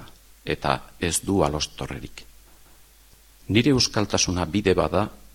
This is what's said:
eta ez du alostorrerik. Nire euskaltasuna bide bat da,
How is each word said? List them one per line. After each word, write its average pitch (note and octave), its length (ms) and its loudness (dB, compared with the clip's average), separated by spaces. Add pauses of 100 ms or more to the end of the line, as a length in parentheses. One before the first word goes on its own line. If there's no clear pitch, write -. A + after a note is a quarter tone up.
(440)
eta D2 320 -2 (240)
ez E2+ 240 -2
du F#2+ 220 0
alostorrerik. C2+ 800 -6 (1300)
Nire A#2+ 240 4
euskaltasuna G2+ 680 0
bide F#2 320 2
bat D#2+ 140 2
da, G2 160 2 (280)